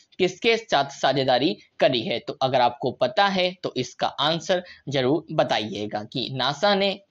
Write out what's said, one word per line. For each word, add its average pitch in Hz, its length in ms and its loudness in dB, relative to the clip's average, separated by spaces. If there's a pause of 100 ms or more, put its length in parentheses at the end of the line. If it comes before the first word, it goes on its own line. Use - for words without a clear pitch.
(200)
किसके 185 380 2
साथ 143 340 0
साझेदारी 135 640 2 (240)
करी 135 220 2
है? 120 180 -4
तो - 220 -8
अगर 131 200 2
आपको 123 320 0
पता 202 340 2
है 185 240 0 (120)
तो 135 140 -6
इसका - 300 -2
आंसर 165 560 -2 (260)
जरूर 139 440 0
बताइएगा 107 720 -2
कि 117 300 -8
नासा 143 420 0
ने 196 180 0 (180)